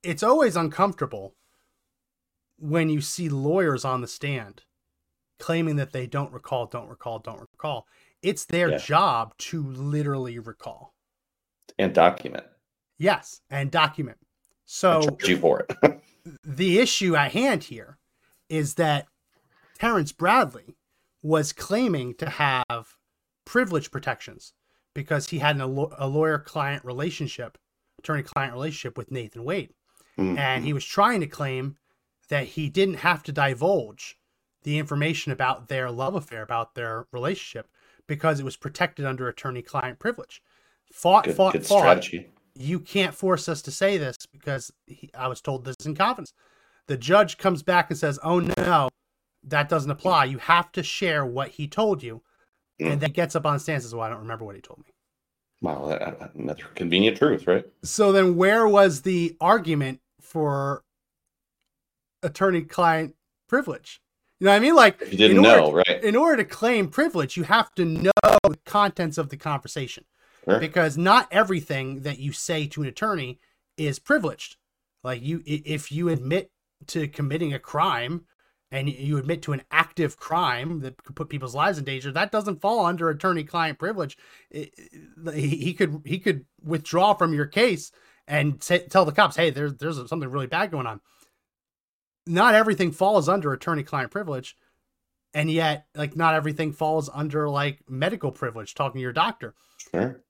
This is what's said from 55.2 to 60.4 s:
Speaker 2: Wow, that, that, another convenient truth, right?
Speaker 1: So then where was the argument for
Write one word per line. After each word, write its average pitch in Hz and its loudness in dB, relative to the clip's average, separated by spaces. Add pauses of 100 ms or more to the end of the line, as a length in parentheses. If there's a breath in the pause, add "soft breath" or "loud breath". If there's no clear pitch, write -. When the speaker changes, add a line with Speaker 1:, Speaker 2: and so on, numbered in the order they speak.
Speaker 2:
Wow, 73 -4
that, - -6
that, - -18
another - -8 (120)
convenient 92 2
truth, 143 2
right? 92 2 (180)
Speaker 1:
So 202 2
then 185 6
where 208 4
was 196 6
the 170 0
argument 160 2 (200)
for 139 -4 (1400)